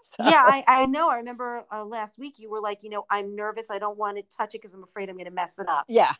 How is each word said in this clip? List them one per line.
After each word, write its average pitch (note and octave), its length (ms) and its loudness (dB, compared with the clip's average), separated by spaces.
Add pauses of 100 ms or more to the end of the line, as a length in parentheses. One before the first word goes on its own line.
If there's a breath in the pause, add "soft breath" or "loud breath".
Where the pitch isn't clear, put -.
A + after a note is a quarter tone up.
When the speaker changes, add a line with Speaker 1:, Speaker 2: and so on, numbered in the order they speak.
Speaker 1:
So. - 200 -10
Speaker 2:
Yeah, D#4 200 8
I, C4+ 240 6
I C4 180 8
know. D4+ 240 2
I B3 80 0
remember, A#3+ 540 -8
uh, G#3+ 140 -8
last G#3+ 340 -10
week C#4 200 -14
you G#3+ 100 -16
were G#3+ 100 -6
like, G#3 240 -6
you G#3+ 60 -14
know, G#3 200 -8
"I'm G3+ 260 -4
nervous. G#3+ 360 -6
I G3 80 -6
don't G#3 180 -4
wanna G3+ 260 -4
touch G#3+ 300 -8
it G#3+ 80 -12
'cause F#3 120 -20
I'm F#3+ 100 -20
afraid G3 260 -12
I'm F#3 80 -12
gonna F3+ 140 -14
mess F3+ 280 -6
it F#3+ 100 -6
up." D3 180 0
Speaker 1:
Yeah, F#3+ 320 4